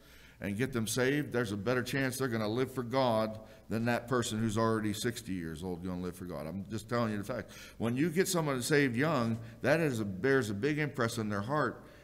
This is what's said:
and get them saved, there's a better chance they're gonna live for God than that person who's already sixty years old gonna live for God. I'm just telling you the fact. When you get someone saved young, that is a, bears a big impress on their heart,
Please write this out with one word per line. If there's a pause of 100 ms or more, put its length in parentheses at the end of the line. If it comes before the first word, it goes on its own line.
(400)
and
get
them
saved,
there's
a
better
chance
they're
gonna
live
for
God (300)
than
that
person
who's
already
sixty
years
old
gonna
live
for
God.
I'm
just
telling
you
the
fact. (260)
When
you
get
someone
saved
young, (240)
that
is
a,
bears
a
big
impress
on
their
heart, (200)